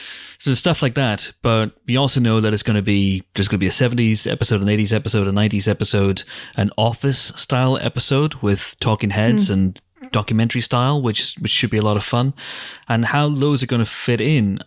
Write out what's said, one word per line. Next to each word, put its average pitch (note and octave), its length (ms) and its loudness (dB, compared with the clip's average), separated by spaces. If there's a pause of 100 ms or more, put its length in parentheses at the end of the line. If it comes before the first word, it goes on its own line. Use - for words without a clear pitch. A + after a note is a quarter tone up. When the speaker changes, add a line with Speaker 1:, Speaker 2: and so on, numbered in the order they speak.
(400)
Speaker 1:
So C3+ 140 0
stuff E3 280 0
like B2 140 0
that. A#2 360 -2 (100)
But A2 340 0 (120)
we B2 100 2
also C#3 220 2
know A2+ 220 4
that A2 120 2
it's G#2 100 -2
gonna G#2+ 180 2
be, G2 420 0 (120)
there's G2 120 2
gonna G#2 120 0
be F#2+ 80 2
a - 40 0
seventies A#2+ 540 2
episode, - 360 0
an G2 80 2
eighties G#2+ 240 2
episode, G#2 340 0
a G2 40 0
nineties G2+ 360 0
episode, G2 560 0 (320)
an G#2 220 0
Office A#2 580 0
style B2+ 460 0
episode C#3 540 -2
with - 440 -2
talking A2 320 0
heads A2 360 2
Speaker 2:
Hmm. G2 60 0
Speaker 1:
and F#2+ 280 0 (300)
documentary A2+ 480 0
style, C3 420 0
which, - 380 -2
which - 120 -4
should - 180 0
be A2 80 0
a G#2+ 40 2
lot G#2 140 2
of G#2 80 -2
fun. B2+ 300 0 (560)
And A#2 160 2
how C#3+ 220 2
low D3 260 0
is C3 100 0
it A#2+ 40 -4
gonna A#2 180 2
fit - 340 -2
in? A2+ 480 2